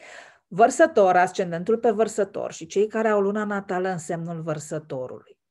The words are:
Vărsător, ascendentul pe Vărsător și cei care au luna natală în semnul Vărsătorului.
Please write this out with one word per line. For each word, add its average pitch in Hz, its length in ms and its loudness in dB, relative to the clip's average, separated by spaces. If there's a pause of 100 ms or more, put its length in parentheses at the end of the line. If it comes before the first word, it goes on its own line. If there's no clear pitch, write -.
(520)
Vărsător, 220 640 6
ascendentul 180 640 0
pe 233 120 2
Vărsător 214 640 -2
și - 140 -16
cei 202 200 0
care 220 220 -2
au 208 120 2
luna 202 240 -2
natală 196 440 -4
în 185 100 -4
semnul 165 440 -8
Vărsătorului. 151 960 -10 (120)